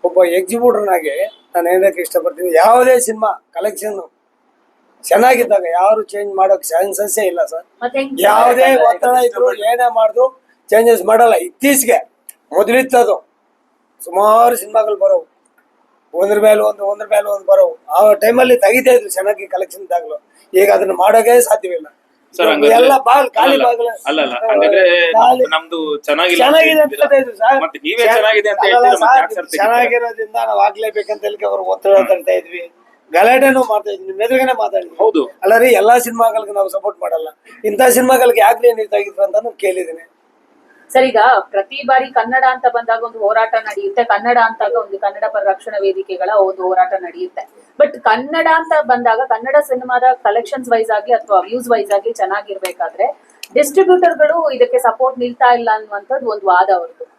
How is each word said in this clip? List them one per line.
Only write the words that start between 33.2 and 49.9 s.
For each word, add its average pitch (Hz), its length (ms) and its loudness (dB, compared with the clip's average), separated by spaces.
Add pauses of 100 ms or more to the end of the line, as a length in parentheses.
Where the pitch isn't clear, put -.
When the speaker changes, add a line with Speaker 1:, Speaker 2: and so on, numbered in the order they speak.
Speaker 1:
ಮಾಡ್ತಾ 214 280 -2
ಇದ್ವಿ, 190 160 -12
ನಿಮ್ 190 160 -8
ಎದುರುಗನೆ 254 300 0
ಮಾತಾಡಿದ್ವಿ. 202 440 -6
Speaker 4:
ಹೌದು. 196 280 0
Speaker 1:
ಅಲ್ಲ 214 340 0
ರೀ, 247 140 4
ಎಲ್ಲಾ 220 260 4
ಸಿನಿಮಾಗಳಿಗೆ 226 540 -2
ನಾವು 196 160 -2
ಸಪೋರ್ಟ್ 196 320 -8
ಮಾಡಲ್ಲ, 175 280 -6 (360)
ಇಂಥ 208 240 -4
ಸಿನಿಮಾಗಳಿಗೆ 254 520 4
ಯಾಕೆ 233 320 4
ನೀವು 220 180 -6
ತೆಗಿದ್ರು 202 340 -2
ಅಂತ 190 100 -4
ನಾನು 220 160 -2
ಕೇಳಿದ್ದೀನಿ. 180 580 -6 (840)
Speaker 2:
ಸರ್, 262 120 4
ಈಗ 240 120 -2 (340)
ಪ್ರತಿ 233 360 -6
ಬಾರಿ 262 260 0
ಕನ್ನಡ 254 360 -2
ಅಂತ 254 240 -4
ಬಂದಾಗ 233 300 -4
ಒಂದು 226 160 -10
ಹೋರಾಟ 220 360 0
ನಡೆಯುತ್ತೆ, 233 500 -4
ಕನ್ನಡ 233 400 0
ಅಂತಾಗ 220 300 -2
ಒಂದು 202 240 -4
ಕನ್ನಡ 202 300 -6
ಪರ 202 220 -4
ರಕ್ಷಣಾ 208 320 -8
ವೇದಿಕೆಗಳ 190 560 -4
ಒಂದು 190 240 0
ಹೋರಾಟ 185 380 0
ನಡೆಯುತ್ತೆ. 175 480 -12 (300)
But 285 220 0
ಕನ್ನಡ 277 540 -2
ಅಂತ 320 260 -2
ಬಂದಾಗ 240 480 0
ಕನ್ನಡ 240 320 -2
ಸಿನಿಮಾದ 254 420 -4 (120)